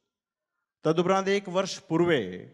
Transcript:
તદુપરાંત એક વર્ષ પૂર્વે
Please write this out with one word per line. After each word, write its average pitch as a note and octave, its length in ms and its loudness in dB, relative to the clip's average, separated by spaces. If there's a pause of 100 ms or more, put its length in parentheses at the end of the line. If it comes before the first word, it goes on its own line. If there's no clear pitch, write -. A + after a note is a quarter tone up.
(840)
તદુપરાંત F#3+ 440 2
એક G3+ 200 -2
વર્ષ F#3 320 -4
પૂર્વે E3 420 2 (320)